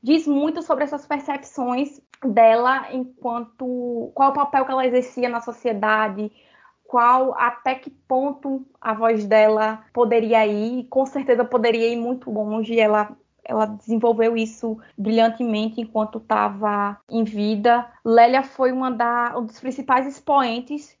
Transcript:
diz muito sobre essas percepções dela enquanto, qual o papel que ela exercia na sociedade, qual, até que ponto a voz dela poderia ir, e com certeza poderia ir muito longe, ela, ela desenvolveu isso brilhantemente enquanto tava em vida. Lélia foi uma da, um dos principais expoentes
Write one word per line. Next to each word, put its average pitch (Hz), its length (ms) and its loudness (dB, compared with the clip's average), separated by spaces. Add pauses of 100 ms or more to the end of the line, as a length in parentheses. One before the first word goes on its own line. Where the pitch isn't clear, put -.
diz 311 240 2
muito 294 360 0
sobre 294 240 -2
essas 285 200 -8
percepções 269 960 -6 (220)
dela 240 680 4
enquanto, 247 1200 -8
qual 269 160 4
o - 20 -4
papel 277 320 0
que 262 60 -10
ela 262 160 0
exercia 247 400 0
na 240 140 -4
sociedade, 214 920 -2 (540)
qual, 247 520 2
até 247 380 -2
que 262 140 -16
ponto 269 760 -4 (140)
a 220 140 -4
voz 220 320 0
dela 214 680 4
poderia 226 560 2
ir, 214 320 -2
e 240 60 -10
com 269 200 0
certeza 262 380 0
poderia 233 480 0
ir 240 60 -4
muito 240 340 -6
longe, 214 480 -2
ela, 214 320 2 (320)
ela 220 220 -2
desenvolveu 226 720 0
isso 226 420 -6 (180)
brilhantemente 226 840 0
enquanto 220 380 -6
tava 208 800 -2 (120)
em 226 160 -2
vida. 214 600 0 (200)
Lélia 233 360 6
foi 269 300 -2
uma 254 180 -4
da, 240 480 -2
um 240 80 -6
dos - 140 -16
principais 262 480 -2
expoentes 269 920 -4